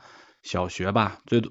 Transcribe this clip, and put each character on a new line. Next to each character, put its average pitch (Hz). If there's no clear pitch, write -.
小 90
学 90
吧， 107
最， 120